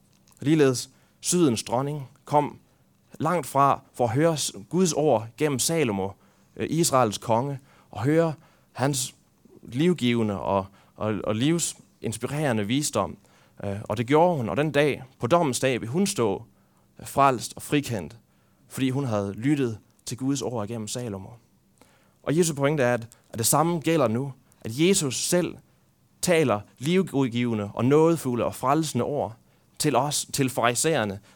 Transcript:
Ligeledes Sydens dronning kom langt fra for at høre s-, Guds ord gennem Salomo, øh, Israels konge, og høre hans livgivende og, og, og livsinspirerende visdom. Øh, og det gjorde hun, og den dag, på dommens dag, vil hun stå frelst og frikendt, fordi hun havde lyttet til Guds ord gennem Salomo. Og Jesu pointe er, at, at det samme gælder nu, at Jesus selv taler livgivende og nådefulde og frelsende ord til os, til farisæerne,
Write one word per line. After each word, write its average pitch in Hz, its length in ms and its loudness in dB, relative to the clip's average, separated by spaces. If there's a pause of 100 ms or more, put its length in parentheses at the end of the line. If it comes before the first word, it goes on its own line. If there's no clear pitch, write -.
(400)
Ligeledes 135 500 2 (360)
Sydens 156 380 2
dronning 139 460 -4 (160)
kom 147 340 0 (600)
langt 165 280 -2
fra 135 340 2 (120)
for 131 100 0
at 117 60 2
høre 151 280 2
s-, - 140 -4 (180)
Guds 170 240 2
ord 120 340 2 (100)
gennem 143 220 -2
Salomo, 113 500 0 (460)
øh, - 140 -6
Israels 131 480 2
konge, 127 420 -2 (320)
og - 120 -8
høre 156 300 2 (380)
hans 135 440 -2 (460)
livgivende 120 800 0
og, 95 260 0 (300)
og, 107 280 -4
og 107 120 -2
livsinspirerende 131 1300 -2
visdom. 113 500 -2 (460)
Øh, 101 200 -4
og 104 140 -6
det 117 100 -2
gjorde 160 300 4
hun, 113 120 -4
og 85 80 -4
den 151 140 0
dag, 143 320 0 (160)
på 123 80 -4
dommens 156 320 2
dag, 131 220 0
vil 110 80 -8
hun 180 180 0
stå 113 360 -2 (600)
frelst 135 520 2
og - 60 -16
frikendt, 120 560 -4 (500)
fordi 131 220 -2
hun 139 160 -2
havde 101 280 -2
lyttet 123 460 0 (260)
til 120 120 -10
Guds 135 240 -2
ord 110 260 -4
gennem 110 200 -8
Salomo. 110 420 -8 (960)
Og 143 140 0
Jesu 165 160 2
pointe 139 300 2
er, 120 100 4
at, 117 140 -4 (220)
at - 80 -14
det 113 100 0
samme 160 320 2
gælder 160 280 2
nu, 131 260 -2 (280)
at - 180 -8
Jesus 165 380 2
selv - 400 -2 (640)
taler 147 380 2 (180)
livgivende 123 960 0
og 113 120 0
nådefulde 143 600 2
og - 100 -4
frelsende 147 500 0
ord 113 300 -4 (440)
til 147 160 2
os, 139 380 0
til 135 160 0
farisæerne, 117 680 0 (160)